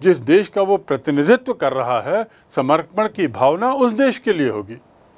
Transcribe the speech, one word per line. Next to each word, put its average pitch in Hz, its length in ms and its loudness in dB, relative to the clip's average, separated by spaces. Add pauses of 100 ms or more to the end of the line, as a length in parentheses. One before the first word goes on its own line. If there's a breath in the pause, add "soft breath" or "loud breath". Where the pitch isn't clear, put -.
जिस 175 160 4
देश 151 300 2
का - 140 -4
वो 196 160 0
प्रतिनिधित्व 160 760 0
कर 135 200 -2
रहा 123 280 -2
है, 196 260 -4 (280 soft breath)
समर्पण 160 520 0
की 202 200 -4
भावना 147 460 0
उस 247 200 0
देश 262 240 0
के 220 160 -2
लिए 147 160 0
होगी। 107 260 -8 (420)